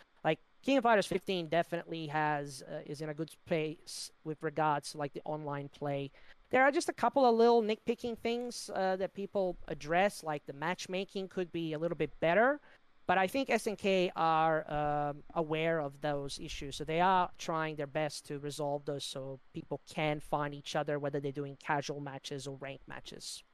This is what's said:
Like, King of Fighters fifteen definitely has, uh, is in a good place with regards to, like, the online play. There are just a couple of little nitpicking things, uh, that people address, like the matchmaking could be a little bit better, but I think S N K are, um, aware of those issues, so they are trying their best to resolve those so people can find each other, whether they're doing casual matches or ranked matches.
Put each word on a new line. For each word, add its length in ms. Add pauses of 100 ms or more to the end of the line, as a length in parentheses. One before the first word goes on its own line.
(240)
Like, 160 (220)
King 160
of 60
Fighters 240
fifteen 400
definitely 600
has, 640
uh, 140
is 160
in 80
a 60
good 160 (160)
place 640 (120)
with 200
regards 480
to, 80
like, 140
the 120
online 440
play. 420 (400)
There 120
are 80
just 180
a 40
couple 320
of 80
little 300
nitpicking 540
things, 580
uh, 220
that 160
people 420 (140)
address, 520
like 240
the 60
matchmaking 800
could 240
be 180
a 80
little 160
bit 240
better, 400 (480)
but 100
I 80
think 240
S 180
N 100
K 400
are, 520
um, 540 (100)
aware 460
of 220
those 380
issues, 360
so 80
they 160
are 380
trying 400
their 100
best 380
to 140
resolve 440
those 220
so 340 (140)
people 340
can 320
find 340
each 220
other, 240
whether 220
they're 100
doing 240
casual 460
matches 460
or 100
ranked 280
matches. 680